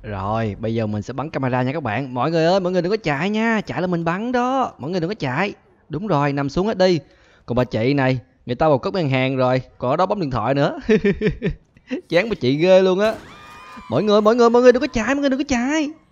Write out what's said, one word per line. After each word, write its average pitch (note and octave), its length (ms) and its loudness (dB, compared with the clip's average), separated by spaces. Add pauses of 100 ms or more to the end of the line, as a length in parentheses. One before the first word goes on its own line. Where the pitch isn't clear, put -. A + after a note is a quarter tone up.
Rồi, G#2 560 -4
bây A2+ 160 -4
giờ A2+ 120 0
mình G#2 160 -4
sẽ B2 100 -10
bắn C3+ 180 -8
camera B2+ 320 -2
nha B2+ 100 -2
các D#3 100 -6
bạn. B2 320 -4
Mọi B2+ 160 -2
người E3 140 0
ơi, F#3 160 2
mọi F3+ 120 -2
người F3+ 100 0
đừng F3 80 -2
có A3 120 0
chạy D3+ 280 -2
nha, A3 300 0
chạy B2+ 200 -6
là F#3 60 -2
mình E3+ 180 -2
bắn G3 280 -4
đó. B3 460 -2
Mọi D3 120 -8
người F#3 100 -2
đừng E3 100 -4
có G#3+ 40 -6
chạy. D#3+ 400 -4 (340)
Đúng E3+ 180 -8
rồi, C#3+ 260 2
nằm C#3+ 160 -2
xuống F3+ 180 -2
hết G#3+ 120 -2
đi. F#3 220 4 (460)
Còn A#2+ 100 -4
bà B2+ 80 2
chị B2 300 0
này, C3 240 2 (280)
người A#2+ 100 -4
ta D#3+ 120 2
vào C#3+ 100 4
cướp G3 160 -6
ngân E3+ 140 0
hàng C3 280 0
rồi, C3 260 2 (160)
còn B2+ 120 -2
ở D3 60 0
đó F#3 100 2
bấm G3+ 140 -4
điện D3 100 -4
thoại B2 240 -2
nữa. E3+ 240 0 (600)
<laughs> - 680 -10
Chán F3+ 200 0
bà G#3 120 -4
chị B2+ 160 0
ghê F#3 260 6
luôn F#3 180 2
á. A3 140 0 (760)
Mọi C3 120 0
người, G#3 180 4
mọi G#3+ 160 4
người, A#3 140 6
mọi A#3+ 120 4
người B3 100 10
đừng B3 80 4
có C#4+ 120 -2
chạy, A3+ 220 -2
mọi C#4+ 60 -2
người C#4+ 100 2
đừng C4 100 -2
có D#4 80 -2
chạy. C#4 420 -2 (220)